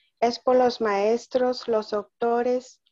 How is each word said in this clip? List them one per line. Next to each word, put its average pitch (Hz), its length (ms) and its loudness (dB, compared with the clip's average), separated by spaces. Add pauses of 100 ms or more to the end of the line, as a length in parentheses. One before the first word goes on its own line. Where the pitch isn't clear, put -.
(200)
es 233 180 0
por 254 160 2
los 247 260 2
maestros, 233 840 0
los 214 240 -2
doctores, 233 1000 -4